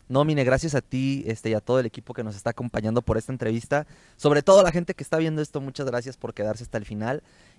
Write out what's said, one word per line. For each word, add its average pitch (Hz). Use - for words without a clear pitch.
No, 135
Mine, 151
gracias 135
a 123
ti, 135
este, 110
y 110
a 107
todo 127
el 120
equipo -
que 120
nos 107
está 117
acompañando 117
por 110
esta 131
entrevista, 120
sobre 147
todo 196
a -
la 175
gente 175
que -
está 160
viendo 160
esto, 147
muchas 135
gracias 123
por 110
quedarse 107
hasta 117
el 104
final 110